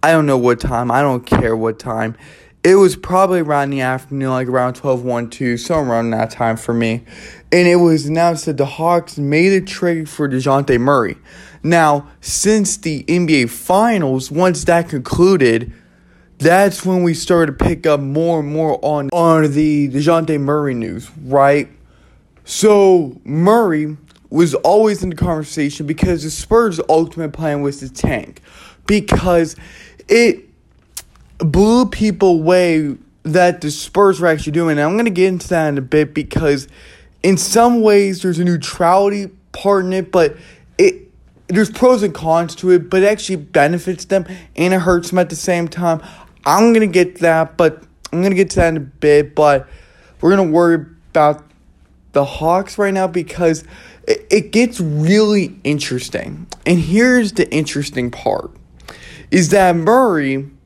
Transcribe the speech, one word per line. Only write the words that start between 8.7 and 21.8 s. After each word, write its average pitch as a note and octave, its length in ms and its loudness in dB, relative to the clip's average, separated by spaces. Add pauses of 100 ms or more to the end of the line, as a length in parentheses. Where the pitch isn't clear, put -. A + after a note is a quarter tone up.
made D3+ 360 0
a F#3+ 120 0
trade E3+ 420 -4
for D3+ 220 -6
DeJounte C3+ 500 0
Murray. B2 380 0 (460)
Now, D3+ 480 2 (100)
since G#3 560 -2
the D3+ 320 -8
N F3 160 0
B D3+ 200 2
A A2+ 40 -6
Finals, F3+ 800 -2
once E3+ 340 0
that E3+ 260 0
concluded, C3+ 840 0 (640)
that's F#3 480 2
when F#3 180 0
we E3+ 120 0
started E3 440 0
to - 60 0
pick E3+ 220 -2
up D3 140 2
more D#3 400 -2
and D3 120 -6
more D#3 300 -2
on, C#3+ 280 -2
on E3 420 2
the D3 360 0
DeJounte D#3 500 0
Murray C#3+ 360 -2
news, - 360 -10 (120)
right? C#3 480 2 (760)